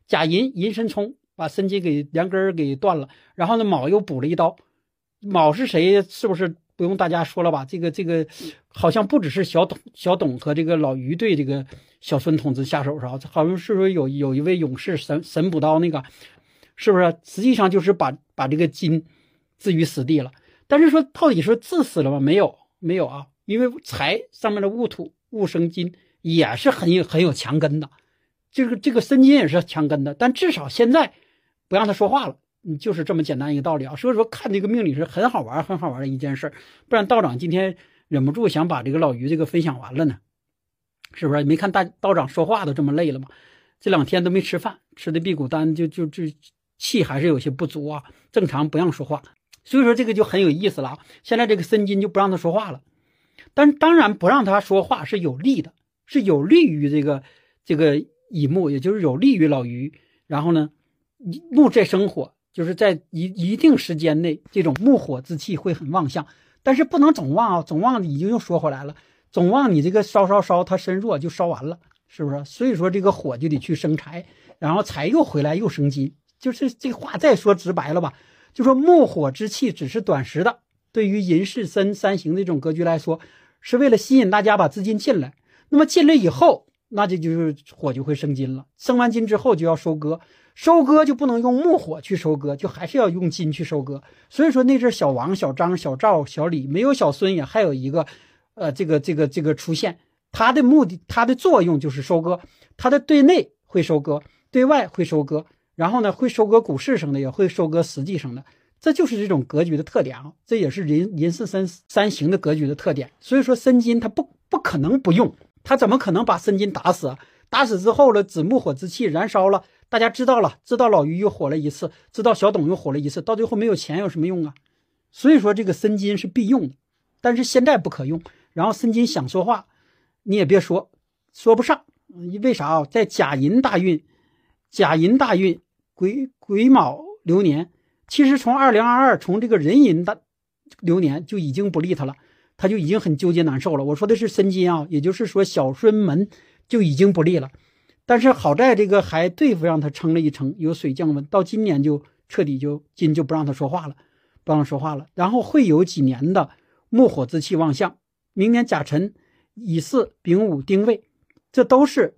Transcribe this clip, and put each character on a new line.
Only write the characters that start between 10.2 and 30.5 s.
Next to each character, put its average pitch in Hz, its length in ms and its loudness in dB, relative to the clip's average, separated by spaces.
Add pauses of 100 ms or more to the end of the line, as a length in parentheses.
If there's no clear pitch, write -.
和 147 160 -4
这 160 120 -2
个 170 100 -2
老 139 220 -2
于 131 180 -6
对 208 200 0
这 143 100 -2
个 139 200 -6 (360)
小 - 180 -4
孙 156 160 -2
同 135 180 -2
志 131 120 -4
下 143 180 -4
手 143 160 -6
是 123 60 -10
吧？ 127 120 -10 (120)
好 156 180 0
像 185 100 -2
是 202 180 -4
说 190 120 2
有， 160 220 -2
有 139 260 -4
一 143 60 -2
位 180 160 0
勇 135 200 -4
士 175 200 -6
神， 156 260 -6
神 165 260 -4
补 160 120 -4
刀 156 180 2
那 170 100 0
个， 147 140 -6 (720)
是 - 160 0
不 190 60 4
是？ 170 260 2
实 - 180 -12
际 247 140 4
上 190 160 2
就 190 80 4
是 185 140 2
把， 147 240 -2 (180)
把 135 140 -4
这 151 80 -2
个 170 100 2
金 160 380 -2 (520)
置 202 140 -2
于 165 140 2
死 143 180 -4
地 151 160 0
了。 131 120 -8 (360)
但 294 140 4
是 320 80 6
说 311 120 4
到 294 280 0
底 175 120 2
说 208 140 2
治 311 280 -2
死 - 180 -4
了 135 100 0
吗？ 143 80 -2
没 143 160 2
有， 196 220 0 (220)
没 175 160 -4
有 170 100 -2
啊， 139 220 -12 (180)
因 220 160 -2
为 254 220 -2
财 165 400 -4 (100)
上 220 180 -4
面 208 100 -4
的 196 60 0
戊 226 220 -4
土， - 240 -14 (160)
戊 208 180 -4
生 170 220 -2
金 175 240 -6 (280)
也 160 360 0
是 - 120 0
很 175 220 0
有， 180 120 2
很 165 180 -2
有 175 100 2
强 131 280 -4
根 151 200 0
的， 151 100 -10 (640)
这 254 160 0
个， 233 80 -4
这 254 160 -2
个 233 100 2
申 262 200 4
金 269 140 8
也 214 120 4
是 165 160 0
强 156 240 -4
根 139 160 -2
的， 143 120 -6
但 247 180 0
至 359 180 0